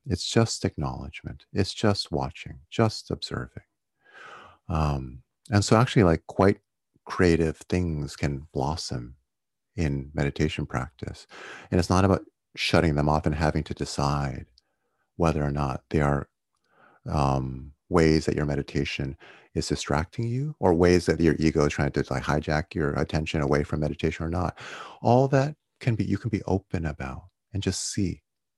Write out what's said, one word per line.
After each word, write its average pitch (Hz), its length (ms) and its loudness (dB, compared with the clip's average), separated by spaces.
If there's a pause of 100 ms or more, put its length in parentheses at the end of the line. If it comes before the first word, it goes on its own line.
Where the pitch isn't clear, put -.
It's - 200 -4
just - 380 2
acknowledgement. 67 880 -6
It's - 220 -2
just - 400 0
watching, - 460 -6 (100)
just - 420 -2
observing. - 520 -10 (1080)
Um, 69 540 -2 (280)
and 104 140 4
so - 100 4
actually, 117 280 4
like, 82 240 4
quite 98 320 2 (460)
creative 82 520 2 (120)
things 80 460 -2
can 71 380 -4
blossom 65 640 -6 (600)
in 71 380 -2
meditation 76 520 -2
practice. - 640 -8 (440)
And 90 80 4
it's 87 100 0
not 92 160 6
about 95 180 4 (320)
shutting 80 400 2
them 73 140 2
off 76 160 0
and 78 100 0
having 76 280 0
to - 100 -8
decide 71 720 -4 (680)
whether 78 280 0
or 71 80 0
not 71 380 -4
they 80 120 2
are, 71 260 0 (800)
um, 67 640 -2 (180)
ways 80 360 4
that - 100 -2
your 73 100 -2
meditation 71 720 -4 (360)
is 76 140 -4
distracting 76 600 -4
you 135 320 -6
or 95 140 4
ways 87 320 6
that 80 140 2
your 80 180 4
ego 78 280 2
is 73 80 0
trying 73 180 0
to, 69 180 -2
like, 65 140 -4
hijack 76 500 -2
your 73 200 -2
attention 78 480 -2
away 71 220 2
from 78 180 -4
meditation 76 440 -4
or 80 40 -4
not. 87 280 -4 (440)
All 123 260 4
that 139 280 2 (240)
can 117 160 0
be, 101 100 -2
you 95 120 0
can - 120 -4
be 104 140 -2
open 90 420 -2
about 67 380 -8 (300)
and 95 80 -4
just - 300 -4
see 92 300 -4 (360)